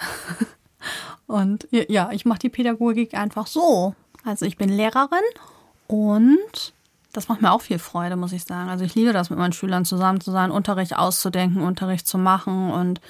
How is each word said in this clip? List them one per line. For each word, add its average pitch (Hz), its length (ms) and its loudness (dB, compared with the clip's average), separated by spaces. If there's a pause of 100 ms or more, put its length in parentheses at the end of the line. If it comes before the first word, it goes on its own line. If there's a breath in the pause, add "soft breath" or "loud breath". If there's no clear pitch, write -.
(380 loud breath)
<laughs> - 880 -10
Und 202 440 0
ja, 214 420 2
ich 226 120 -4
mach 233 140 2
die 254 100 -2
Pädagogik 233 640 0
einfach 214 320 -4
so. 220 480 2 (300)
Also - 220 -4
ich 190 100 -4
bin 202 120 0
Lehrerin 240 540 2 (640 loud breath)
und 226 840 4 (400)
das - 160 -8
macht 214 140 -2
mir 185 100 6
auch 226 100 2
viel 180 160 -4
Freude, 175 380 -6
muss 180 160 -4
ich 180 120 -8
sagen. 180 240 -8
Also 185 160 -4
ich 175 100 -4
liebe 226 180 4
das, 180 180 0
mit 160 80 -4
meinen 175 140 2
Schülern 180 320 -2
zusammen 185 360 2
zu 190 120 -6
sein, 185 180 0
Unterricht 190 460 -2
auszudenken, 180 680 0
Unterricht 180 440 -2
zu - 120 -2
machen 185 540 0
und 180 380 -2